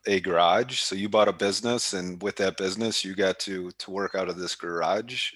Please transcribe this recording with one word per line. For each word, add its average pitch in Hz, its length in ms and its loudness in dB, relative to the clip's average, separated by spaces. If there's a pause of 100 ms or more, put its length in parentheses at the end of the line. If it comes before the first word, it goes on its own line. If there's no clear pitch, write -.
a 98 140 4
garage, 92 600 4
so - 140 -2
you 101 140 -2
bought 104 200 6
a 98 40 2
business, 107 600 0
and 90 300 -6
with 101 140 -2
that 95 200 0
business, 98 480 -2
you 95 100 -8
got 95 260 2
to, 92 320 -6
to - 180 -14
work 95 240 -4
out 92 140 0
of 87 100 -4
this 87 160 -4
garage. 90 800 -2